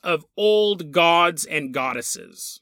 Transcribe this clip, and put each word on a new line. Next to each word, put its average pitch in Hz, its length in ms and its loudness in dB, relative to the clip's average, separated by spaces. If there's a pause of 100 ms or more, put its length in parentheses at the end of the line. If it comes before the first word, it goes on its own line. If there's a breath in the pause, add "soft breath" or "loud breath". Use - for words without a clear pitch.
of 165 240 -2 (100)
old 208 560 0
gods 170 520 4
and 143 300 -6
goddesses." 123 880 -8